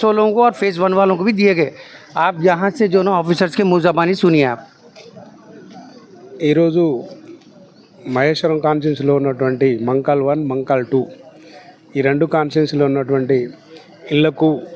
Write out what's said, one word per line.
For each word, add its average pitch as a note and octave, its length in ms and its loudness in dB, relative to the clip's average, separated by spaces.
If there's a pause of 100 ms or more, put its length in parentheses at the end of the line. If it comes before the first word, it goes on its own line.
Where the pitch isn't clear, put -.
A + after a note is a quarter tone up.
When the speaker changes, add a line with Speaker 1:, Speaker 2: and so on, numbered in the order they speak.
Speaker 1:
वालों G#3+ 300 2
को A#3 100 2
और A#3+ 80 4
फेज G3 280 -4
वन F#3 140 2
वालों F#3+ 240 2
को F3 60 -4
भी A3 100 0
दिए G3 200 2
गए। E3 180 -2 (460)
आप E3+ 260 -2
यहाँ F3+ 260 2
से G3+ 180 0
जो F#3+ 140 2
ना F#3+ 100 0 (100)
ऑफिसर्स E3+ 340 -2
के G#3 80 0
मुंह F3+ 180 2
ज़बानी E3+ 320 0
सुनिए E3 300 2
आप। B2 240 -4 (1700)
Speaker 2:
ఈరోజు D#3+ 640 2 (1040)
మహేశ్వరం D3+ 520 0
కాన్స్టిట్యుయెన్సీలో D3 560 0
ఉన్నటువంటి C3 680 0
మంకాల్ C3+ 400 0
వన్, C#3+ 260 -2
మంకాల్ C3 380 -2
టూ, B2+ 220 -2 (880)
ఈ C#3 60 -2
రెండు C#3+ 240 2
కాన్స్టిట్యుయెన్సీలో D3+ 600 0
ఉన్నటువంటి C3+ 640 0 (640)
ఇళ్లకు D3+ 500 0 (140)